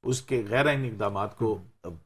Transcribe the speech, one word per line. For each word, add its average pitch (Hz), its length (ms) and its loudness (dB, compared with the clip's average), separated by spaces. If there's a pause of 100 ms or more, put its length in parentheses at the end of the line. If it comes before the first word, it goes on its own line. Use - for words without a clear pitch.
उसके 127 380 0
गैर 123 240 2
आइनी 135 200 2
इक़दामात 104 460 -2
को, 110 220 0
अ, 90 340 -12 (160)